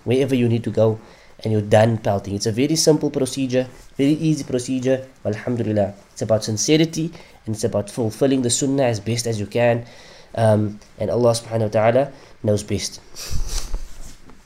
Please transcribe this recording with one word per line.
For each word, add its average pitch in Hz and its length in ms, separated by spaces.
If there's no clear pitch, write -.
wherever 131 320
you 120 140
need 117 160
to 113 60
go, 110 280
and 110 100
you're 107 100
done 110 360
pelting. 101 360
It's 101 120
a 113 60
very 147 240
simple 151 340
procedure, 127 580
very 139 160
easy 156 320
procedure. 131 600
Alhamdulillah. 107 720
It's - 100
about 110 220
sincerity, 160 680
and 110 80
it's 107 100
about 104 240
fulfilling 131 540
the 120 80
sunnah 135 340
as 117 140
best 120 280
as 113 120
you 101 80
can. 120 400
Um, 107 440
and 104 120
Allah 117 200
subhanahu 113 300
wa 110 80
ta'ala 113 440
knows 104 220
best. - 340